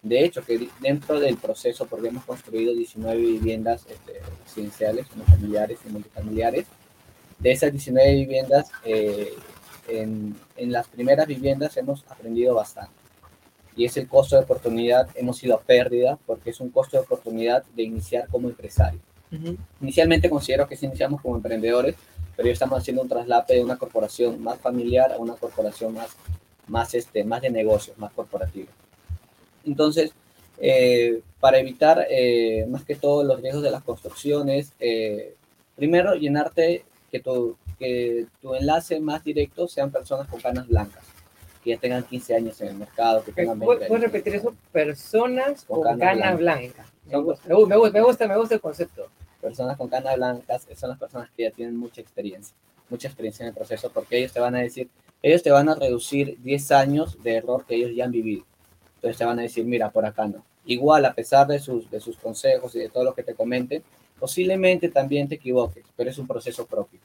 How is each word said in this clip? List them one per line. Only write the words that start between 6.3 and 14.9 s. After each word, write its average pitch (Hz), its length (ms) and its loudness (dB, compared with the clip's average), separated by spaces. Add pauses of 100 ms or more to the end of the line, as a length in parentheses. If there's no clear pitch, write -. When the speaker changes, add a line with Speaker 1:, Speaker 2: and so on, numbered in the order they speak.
Speaker 1:
de 123 120 4
esas 139 200 2
diecinueve 139 440 4
viviendas, 135 540 2 (140)
eh, 104 500 -2 (540)
en, 110 480 -6 (200)
en 123 160 -6
las 120 160 -2
primeras 135 380 2
viviendas 139 520 -2
hemos 139 320 -6
aprendido 120 440 0
bastante. 104 400 -4 (840)
Y 120 100 2
es 120 120 -4
el 131 100 -6
costo 139 280 4
de 135 80 8
oportunidad, 120 720 2